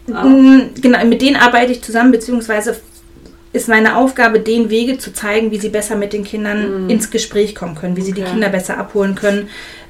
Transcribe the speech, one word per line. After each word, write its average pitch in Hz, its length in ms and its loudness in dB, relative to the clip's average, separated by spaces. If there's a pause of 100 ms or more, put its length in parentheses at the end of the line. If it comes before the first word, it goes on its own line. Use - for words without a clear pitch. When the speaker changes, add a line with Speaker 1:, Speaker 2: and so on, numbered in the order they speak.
(140)
Speaker 1:
Auch. 226 100 -4
Speaker 2:
Mm, 269 580 6
genau, 240 240 4
mit 233 160 2
denen 269 140 2
arbeite 240 360 4
ich 240 120 -6
zusammen, 233 280 4
beziehungsweise 226 680 -2 (760)
ist 247 140 -2
meine 220 300 2
Aufgabe, 240 420 2
denen 220 300 0
Wege 240 280 0
zu 202 140 -14
zeigen, 214 400 -2
wie 214 80 -6
sie 214 80 -4
besser 208 300 -4
mit 202 160 -4
den 208 100 -6
Kindern 208 640 -6
Speaker 1:
Mhm. 190 40 -4
Speaker 2:
ins 220 220 0
Gespräch 208 420 -2
kommen 170 220 -12
können, 180 220 -6
wie 190 40 -4
sie 190 120 -4
die 196 80 -6
Speaker 1:
Okay. 185 100 -6
Speaker 2:
Kinder 214 160 -2
besser 190 300 -4
abholen 196 380 -2
können, 202 340 -2 (400)